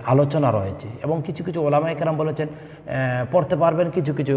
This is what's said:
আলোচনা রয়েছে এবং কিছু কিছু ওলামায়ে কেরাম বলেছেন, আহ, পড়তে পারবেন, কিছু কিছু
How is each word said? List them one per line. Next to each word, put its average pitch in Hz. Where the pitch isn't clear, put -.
আলোচনা 143
রয়েছে 98
এবং 156
কিছু 175
কিছু 170
ওলামায়ে 151
কেরাম 160
বলেছেন, 156
আহ, 127
পড়তে 175
পারবেন, 165
কিছু 156
কিছু 139